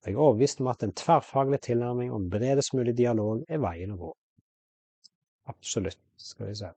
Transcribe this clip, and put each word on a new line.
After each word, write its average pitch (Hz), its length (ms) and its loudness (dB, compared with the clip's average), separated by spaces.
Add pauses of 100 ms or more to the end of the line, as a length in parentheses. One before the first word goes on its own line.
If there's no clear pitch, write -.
Jeg 101 100 -4
er 135 80 2
overbevist 135 400 4
om 131 80 0
at - 120 -4
en 101 120 -2
tverrfaglig 139 680 2
tilnærming 123 480 -2
og 110 80 -4
en 90 100 -4
bredest 131 420 0
mulig 123 240 2
dialog 113 520 2
er 160 100 -2
veien 92 320 -4
å 101 80 -8
gå. - 120 -10 (1400)
Absolutt, - 480 -6 (200)
skal - 300 -12
vi 104 100 -8
se. 98 180 -10